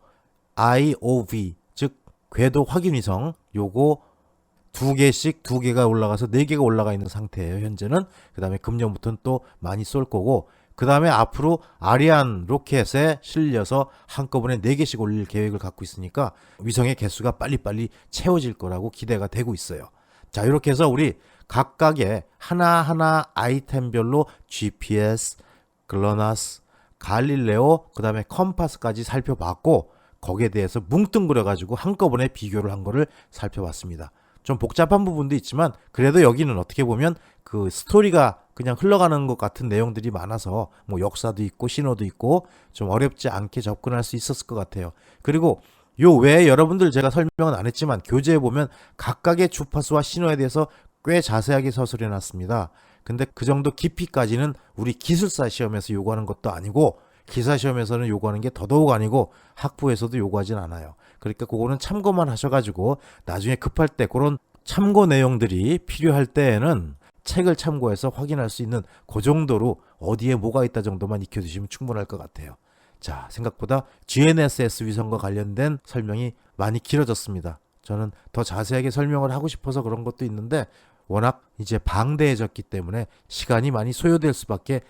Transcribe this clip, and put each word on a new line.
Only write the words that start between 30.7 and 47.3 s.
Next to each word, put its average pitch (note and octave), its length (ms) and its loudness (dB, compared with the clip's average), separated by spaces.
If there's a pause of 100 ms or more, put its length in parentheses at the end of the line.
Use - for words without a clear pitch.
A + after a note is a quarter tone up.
뭉뚱그려가지고 A#2+ 880 0
한꺼번에 C3+ 540 0
비교를 G2+ 420 -6
한 G2 140 -8
거를 B2+ 200 0 (260)
살펴봤습니다. F2 800 -10 (300)
좀 C3+ 140 -2
복잡한 E3+ 460 2
부분도 D3 320 -2
있지만 C#3 380 -2 (180)
그래도 C#3+ 300 6
여기는 C3+ 360 6
어떻게 A2 260 -2
보면 B2+ 320 0 (280)
그 G2+ 260 -4
스토리가 E3+ 680 4 (140)
그냥 B2 260 -4
흘러가는 F3 480 4
것 B2 100 -2
같은 A#2 320 -6
내용들이 A2 420 -2
많아서 G2+ 580 -6 (160)
뭐 G2 140 -4
역사도 G#2 440 -4
있고 A2+ 240 -6
신호도 B2 380 -2
있고 C3+ 420 0 (240)
좀 G2+ 180 -6
어렵지 B2+ 400 0
않게 G2+ 320 -6
접근할 A#2 420 -4
수 - 120 -8
있었을 - 320 -8
것 A#2+ 80 -8
같아요. F#2 360 -8 (300)
그리고 D3+ 400 2 (380)
요 D#3+ 160 10
외에 D3 320 8
여러분들 D#3+ 440 6
제가 C3+ 180 4
설명은 D#3+ 440 0